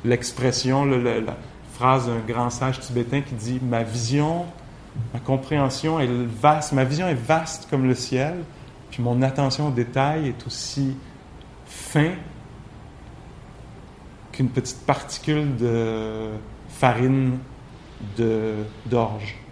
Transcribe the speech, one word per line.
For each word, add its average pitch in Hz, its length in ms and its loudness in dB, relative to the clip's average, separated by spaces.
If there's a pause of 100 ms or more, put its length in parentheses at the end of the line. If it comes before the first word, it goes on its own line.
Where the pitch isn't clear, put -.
L'expression, 127 800 2
le, 131 160 4
le, 117 200 2
la 101 160 -4 (380)
phrase 127 320 4
d'un 117 140 0
grand 117 300 0
sage 131 300 -2
tibétain 123 400 0
qui 143 140 -6
dit, « 120 280 -2
Ma 117 200 2
vision, 139 640 0 (680)
ma 120 80 -6
compréhension 139 800 2
est 131 80 4
vaste, 123 640 4
ma 131 120 6
vision 147 240 2
est 165 60 4
vaste 156 560 0
comme 131 160 4
le 127 80 6
ciel, 147 500 0 (460)
puis - 120 -4
mon 120 200 4
attention 135 460 2
au - 20 2
détail 135 580 2
est - 180 -6
aussi 135 500 -2 (680)
fin - 460 2 (2250)
qu'une 131 180 2
petite - 380 -4
particule 147 720 0
de 110 720 0 (400)
farine 127 680 4 (800)
de, 110 380 2 (320)
d'orge. » 107 500 0 (160)